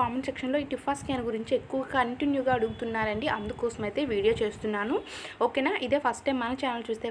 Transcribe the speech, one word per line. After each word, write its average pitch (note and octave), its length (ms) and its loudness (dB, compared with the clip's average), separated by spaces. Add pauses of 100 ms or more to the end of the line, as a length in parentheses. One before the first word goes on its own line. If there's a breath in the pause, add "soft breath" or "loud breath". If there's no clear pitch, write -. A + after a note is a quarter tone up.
కామెంట్ B3 300 0
సెక్షన్లో C4+ 340 0
ఈ C#4 100 -8
టిఫా C#4+ 260 -2
స్కాన్ B3+ 300 -2
గురించి A3+ 300 0
ఎక్కువ C4+ 200 -2 (360)
కంటిన్యూగా C4+ 400 4
అడుగుతున్నారండి, A3+ 720 0 (100)
అందుకోసం A3+ 500 -4
అయితే G#3 140 0 (100)
వీడియో G#3 200 4 (100)
చేస్తున్నాను. G#3+ 540 0 (500 loud breath)
ఓకేనా? C4 260 2 (140)
ఇదే C4 200 4
ఫస్ట్ - 220 0
టైమ్ C4+ 160 2
మన A#3+ 180 -2
ఛానల్ A#3 260 -2
చూస్తే A3+ 240 -4